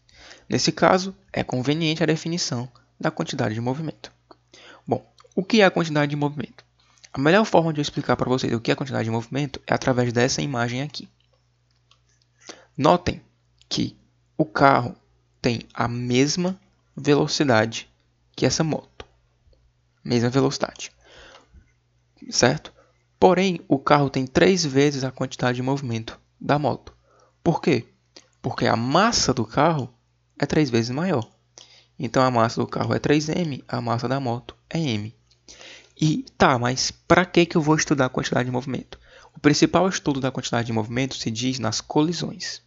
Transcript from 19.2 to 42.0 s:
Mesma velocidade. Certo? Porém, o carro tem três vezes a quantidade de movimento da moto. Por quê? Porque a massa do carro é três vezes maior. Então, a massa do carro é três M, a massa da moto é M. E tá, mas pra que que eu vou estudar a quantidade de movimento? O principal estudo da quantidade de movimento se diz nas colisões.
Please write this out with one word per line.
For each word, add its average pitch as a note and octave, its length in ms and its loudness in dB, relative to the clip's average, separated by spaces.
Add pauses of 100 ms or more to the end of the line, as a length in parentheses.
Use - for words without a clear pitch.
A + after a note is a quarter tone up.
Mesma A#2+ 260 0
velocidade. - 600 -2 (1400)
Certo? - 420 0 (480)
Porém, F#3 480 4
o C#3 120 2
carro C#3+ 300 4
tem C3 180 -4
três F3+ 360 4
vezes C#3 400 2
a C3 80 -4
quantidade B2+ 440 -4
de B2 60 -6
movimento B2 580 -4 (200)
da C#3+ 200 0
moto. - 340 -4 (500)
Por E3+ 180 0
quê? B2 260 0 (540)
Porque A#2+ 260 -2
a A2+ 80 4
massa D#3 580 0
do A2+ 120 -2
carro D3 480 0 (440)
é - 80 -2
três D3+ 240 0
vezes A#2 220 0
maior. D3 380 -4 (680)
Então, A#2+ 260 -2
a B2+ 60 4
massa A2+ 300 2
do A#2 80 -2
carro A#2 260 -2
é A#2 60 0
três D3+ 300 0
M, D#3 380 -4
a B2 140 -6
massa A#2 260 -2
da C3+ 120 -2
moto A#2+ 360 -6 (140)
é E3 100 -4
M. A2+ 340 -4 (840)
E D#3 240 2 (140)
tá, C#3+ 220 6
mas B2 320 -2
pra F3 340 2
que E3+ 200 4
que E3 100 -4
eu E3+ 60 4
vou D3+ 140 4
estudar C#3 300 0
a B2+ 40 -2
quantidade B2+ 360 -2
de B2+ 60 -6
movimento? B2 480 -8 (340)
O - 60 -20
principal D#3+ 480 4
estudo D3 320 -2
da B2+ 120 -2
quantidade A#2+ 360 -4
de A#2+ 60 -4
movimento A#2 420 -4
se - 160 -6
diz B2+ 280 -4
nas A2 220 -4
colisões. - 840 -4